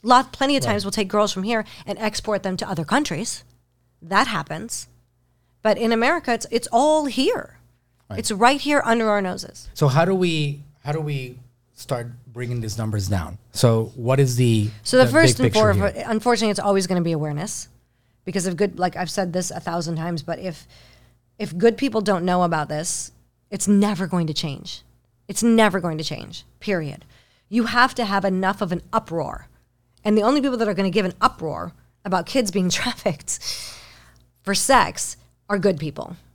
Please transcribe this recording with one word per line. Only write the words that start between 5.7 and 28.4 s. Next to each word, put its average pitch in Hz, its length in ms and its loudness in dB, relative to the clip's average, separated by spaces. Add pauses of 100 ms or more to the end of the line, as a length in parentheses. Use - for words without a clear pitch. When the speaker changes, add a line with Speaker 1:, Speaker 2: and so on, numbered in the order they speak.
Speaker 1:
in 226 120 2
America, 254 420 2
it's, 226 180 -4
it's 233 200 -2
all 294 340 4
here. 277 520 -2 (520)
Speaker 2:
Right. 107 100 -8
Speaker 1:
It's 220 120 -4
right 240 300 4
here 294 240 2
under 226 240 2
our 208 100 2
noses. - 540 -8
Speaker 2:
So 147 140 2
how 151 180 4
do 190 80 2
we, 160 480 0 (220)
how 143 80 -6
do 156 100 -2
we 131 380 -6 (340)
start 120 340 -6 (200)
bringing 120 340 -6
these 110 160 -6
numbers 107 300 -2
down? 90 320 -4 (140)
So 113 420 4
what 127 240 0
is 127 160 4
the, 113 340 4 (140)
Speaker 1:
So - 160 2
the 254 60 10
Speaker 2:
the - 60 2
Speaker 1:
first 311 260 6
Speaker 2:
big 254 80 2
Speaker 1:
and - 80 2
Speaker 2:
picture 214 200 6
Speaker 1:
foremost, 190 220 2
Speaker 2:
here? - 120 -8
Speaker 1:
unfortunately, 220 440 2
it's 202 80 -2
always 196 260 2
gonna 180 160 0
be 165 120 0
awareness 151 540 -6 (580)
because 175 200 -4
of 180 120 -2
good, 185 200 -2
like 180 180 -2
I've 175 140 -4
said 180 240 -4
this 180 160 -2
a - 100 -10
thousand 170 360 -4
times, 160 260 -4
but 160 160 -8
if, 175 300 -10 (720)
if 180 180 -6
good 226 200 4
people 226 240 -2
don't 185 240 0
know 180 180 2
about 160 260 -2
this, 156 420 -6 (380)
it's 202 180 -4
never 202 380 2
going 170 220 -2
to 151 80 -4
change. - 480 -8 (440)
It's - 140 -6
never 220 380 4
going 165 180 -4
to 160 60 -6
change, - 420 -10 (140)
period. 170 460 -4 (440)
You 220 160 0
have 240 300 2
to 240 100 -2
have 196 180 0
enough 190 380 0